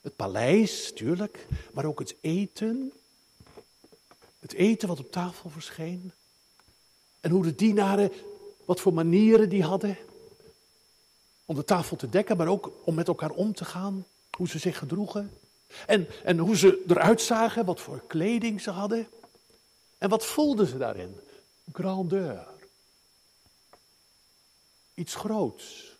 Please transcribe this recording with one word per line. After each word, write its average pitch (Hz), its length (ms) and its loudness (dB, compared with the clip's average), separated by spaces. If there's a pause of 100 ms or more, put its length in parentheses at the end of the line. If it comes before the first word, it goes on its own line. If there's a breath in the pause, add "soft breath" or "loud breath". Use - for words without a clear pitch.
Het - 140 -14
paleis, 120 760 0
tuurlijk, 175 540 -6 (260 loud breath)
maar 143 120 -6
ook 151 140 -6
het - 220 -10
eten. 220 720 -4 (1500)
Het - 140 -16
eten 214 340 2
wat 175 120 -4
op - 120 -14
tafel 180 380 -8
verscheen. 165 640 -12 (1080)
En 165 100 -2
hoe 180 120 4
de 160 120 0
dienaren, 202 560 4 (540 loud breath)
wat 180 140 0
voor 180 140 4
manieren 202 560 6
die 190 140 2
hadden 190 340 -2 (1500)
om 160 100 -6
de 143 100 -4
tafel - 300 0
te 123 140 -10
dekken, 190 280 0
maar 160 100 0
ook 190 240 -2 (120)
om 160 120 -2
met 170 120 -2
elkaar 160 240 -4
om 202 220 -2
te - 120 -10
gaan. 190 400 -8 (320)
Hoe 175 100 -2
ze 160 120 -6
zich 175 180 -4
gedroegen. 202 600 -6 (480 loud breath)
En, 190 220 2 (160 loud breath)
en 170 140 4
hoe 180 200 2
ze 190 300 8
eruit 226 340 6
zagen, 226 440 2
wat 175 160 -4
voor - 260 -14
kleding 214 540 -2
ze - 80 -8
hadden. 208 380 -4 (880)
En 196 120 -2
wat 220 160 2
voelden 262 420 2
ze 127 100 -8
daarin? 95 420 -6 (540 loud breath)
Grandeur. 185 720 -4 (2500)
Iets - 220 -8
groots. - 840 -6